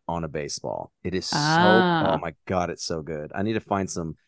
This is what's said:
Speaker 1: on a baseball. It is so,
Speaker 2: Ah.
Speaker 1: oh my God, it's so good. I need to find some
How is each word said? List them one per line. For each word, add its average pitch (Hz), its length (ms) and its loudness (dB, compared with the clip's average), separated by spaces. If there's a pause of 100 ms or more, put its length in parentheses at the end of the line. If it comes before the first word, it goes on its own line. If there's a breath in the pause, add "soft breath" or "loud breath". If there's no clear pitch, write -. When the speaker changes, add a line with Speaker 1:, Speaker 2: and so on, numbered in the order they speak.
Speaker 1:
on 85 160 -4
a 80 40 -6
baseball. 71 640 -8 (120)
It 90 100 -4
is 92 120 -4
so, - 100 -2
Speaker 2:
Ah. 165 800 4
Speaker 1:
oh 78 40 0
my 85 140 -8 (140)
God, 87 240 0
it's 73 160 -8
so 82 160 -4
good. 76 320 -8
I 98 80 -2
need 110 100 0
to 107 80 -2
find 98 300 -2
some 80 260 -6 (120)